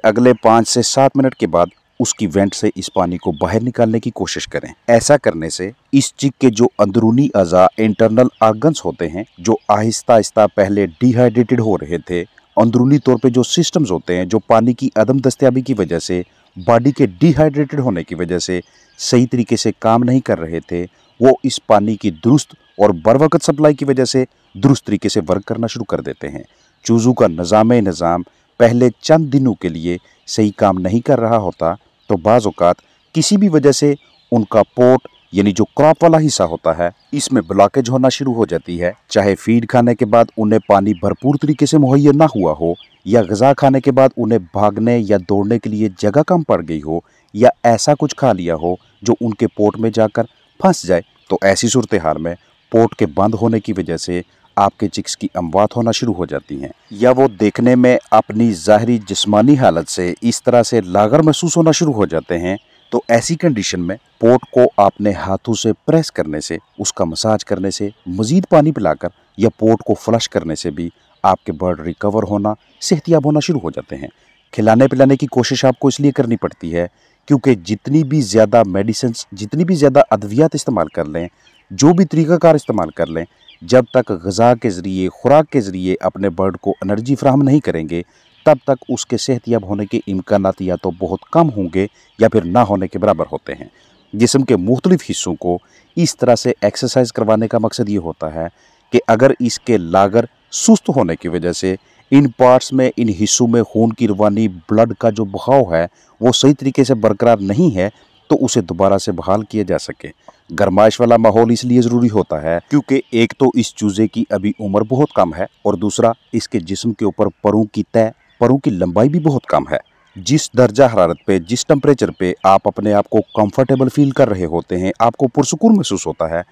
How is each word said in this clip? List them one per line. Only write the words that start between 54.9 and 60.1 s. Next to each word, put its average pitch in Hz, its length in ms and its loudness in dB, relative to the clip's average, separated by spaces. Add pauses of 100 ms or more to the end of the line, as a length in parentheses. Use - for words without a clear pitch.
की - 200 -8
अमवात 90 400 -2
होना 117 160 -2
शुरू 117 220 -4
हो 85 120 -6
जाती 71 320 -10
हैं, 69 140 -12 (220)
या 117 180 2
वो 131 180 4
देखने 107 460 0
में 123 220 4 (160)
अपनी 110 400 0
ज़ाहरी 107 460 2
जिस्मानी 104 560 2
हालत 85 320 0
से 87 260 -6 (100)